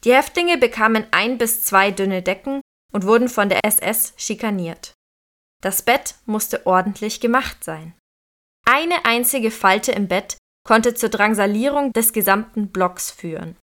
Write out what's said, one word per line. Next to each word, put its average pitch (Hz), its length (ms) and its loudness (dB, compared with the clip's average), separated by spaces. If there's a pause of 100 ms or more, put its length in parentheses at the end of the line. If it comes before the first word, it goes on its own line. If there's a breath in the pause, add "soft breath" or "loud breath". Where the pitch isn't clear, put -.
Die 240 80 6
Häftlinge 339 440 2
bekamen 220 540 2
ein 226 260 0
bis 226 280 -2
zwei 196 260 4
dünne 190 320 -2
Decken 269 380 -4 (320)
und 202 120 -2
wurden 233 220 4
von 208 220 0
der - 160 2
S - 140 2
S - 360 -4
schikaniert. 202 800 -6 (680)
Das 196 220 -4
Bett 262 320 0 (100)
musste 214 400 -4
ordentlich 190 540 0
gemacht 247 440 -2
sein. 160 300 -12 (720)
Eine 320 400 2
einzige 233 460 0
Falte 208 400 2
im 202 160 -2
Bett 185 300 -4 (280)
konnte 233 300 2
zur 226 140 -2
Drangsalierung 220 840 0
des 226 200 0
gesamten 208 580 -2
Blocks 180 400 -2
führen. 165 520 -12